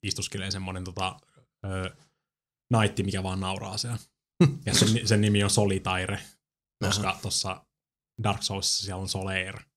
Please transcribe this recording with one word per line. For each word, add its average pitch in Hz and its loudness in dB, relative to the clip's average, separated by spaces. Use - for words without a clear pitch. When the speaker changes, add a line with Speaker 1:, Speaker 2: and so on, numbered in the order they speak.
Speaker 1:
istuskelee 98 -4
semmonen 92 -6
tota, 92 -4
öö, 95 -4
naitti, 107 4
mikä 95 -2
vaan 92 -4
nauraa 95 -4
siellä. 117 -4
Ja - 0
sen, 110 4
sen 107 6
nimi 101 4
on 101 4
Solitaire, 95 0
koska 98 0
Speaker 2:
Aha. - -4
Speaker 1:
tossa - -4
Dark 101 0
Soulsissa - -2
siellä 95 -6
on 98 -6
Soleil. 95 -2